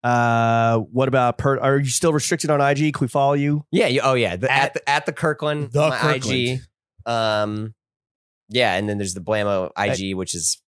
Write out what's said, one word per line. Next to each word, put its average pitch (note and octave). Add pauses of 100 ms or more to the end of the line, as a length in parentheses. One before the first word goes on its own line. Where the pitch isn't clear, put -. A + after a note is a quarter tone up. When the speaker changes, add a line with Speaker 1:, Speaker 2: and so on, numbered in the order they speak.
Speaker 1:
Uh, A#2 (120)
what C3
about B2
per-, C#3
are C#3
you C#3+
still D#3+
restricted D3+
on D3
I C#3+
G? D3
Can C3+
we -
follow C#3+
you? D3
Speaker 2:
Yeah, G#3+
you, C3
oh C3+
yeah, G#2+
the, A#2+
at C#3
Speaker 3:
At -
Speaker 2:
the, -
at D3+
the D#3+
Kirkland, D3+
Speaker 3:
the D3
Speaker 2:
my C3
I C3
G. B2+ (460)
Speaker 3:
Kirkland. A2
Speaker 2:
Um, G#2+ (760)
yeah, A2+
and G2+
then G#2
there's F#2+
the F#2
Blammo G2+
I G#2
G, G2
which F#2
is E2 (120)